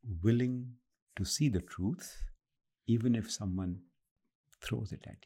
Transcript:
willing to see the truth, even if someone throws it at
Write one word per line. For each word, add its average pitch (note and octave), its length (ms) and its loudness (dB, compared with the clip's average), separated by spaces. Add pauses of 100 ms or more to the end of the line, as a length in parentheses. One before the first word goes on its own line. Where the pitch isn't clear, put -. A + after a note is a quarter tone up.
(240)
willing B2 500 4 (420)
to F#2+ 100 0
see D3 240 4
the F#2 120 2
truth, - 600 -4 (640)
even A#2 300 4
if A2 160 -2
someone F#2 480 -2 (800)
throws A2+ 300 -4
it - 160 -12
at - 180 -16